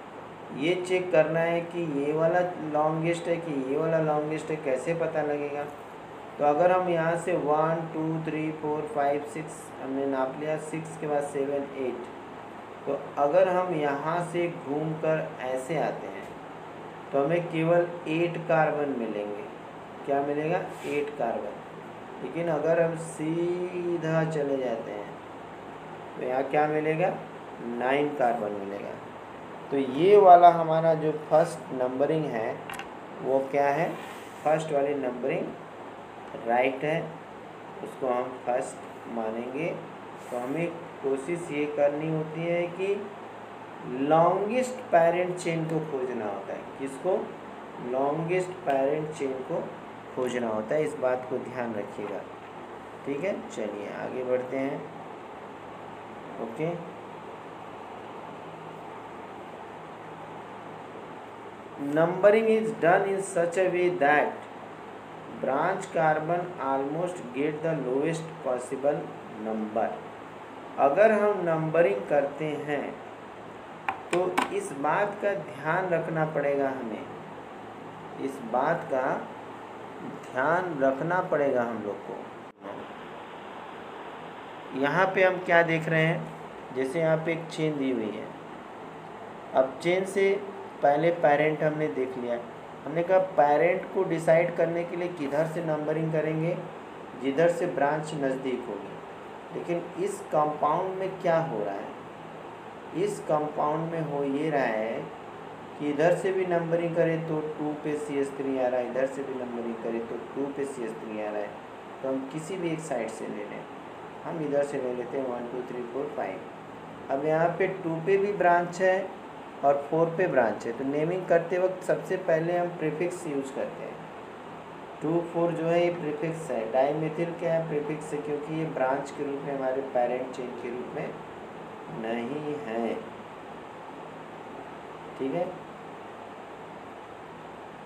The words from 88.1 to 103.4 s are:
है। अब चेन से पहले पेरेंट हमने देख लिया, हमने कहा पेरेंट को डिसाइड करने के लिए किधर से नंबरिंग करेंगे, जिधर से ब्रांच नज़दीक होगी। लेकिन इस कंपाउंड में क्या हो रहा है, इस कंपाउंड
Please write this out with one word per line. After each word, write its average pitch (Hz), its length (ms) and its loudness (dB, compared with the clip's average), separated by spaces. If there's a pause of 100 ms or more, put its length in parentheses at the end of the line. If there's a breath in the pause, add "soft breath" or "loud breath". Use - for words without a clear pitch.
है। - 140 -6 (1300)
अब 131 260 2
चेन 185 260 2
से 196 240 4 (520)
पहले 151 340 6
पेरेंट 151 460 6
हमने 151 260 2
देख 131 280 -2
लिया, 120 220 -2 (460)
हमने 156 180 0
कहा 185 140 6 (180)
पेरेंट 151 460 6 (120)
को 190 120 4
डिसाइड 170 520 4
करने 170 260 2
के 175 120 -6
लिए 175 140 -2
किधर 147 380 0
से 170 180 -4
नंबरिंग 156 460 0
करेंगे, 160 460 0 (640)
जिधर 139 300 6
से 170 180 2
ब्रांच 147 460 0
नज़दीक 131 460 0
होगी। 98 280 -8 (640)
लेकिन 170 500 -4
इस 196 160 -2 (120)
कंपाउंड 156 680 2
में 190 120 -2 (120)
क्या - 200 4
हो 117 180 -2
रहा 101 140 -2
है, 107 160 -6 (1080)
इस 202 240 0
कंपाउंड 151 720 0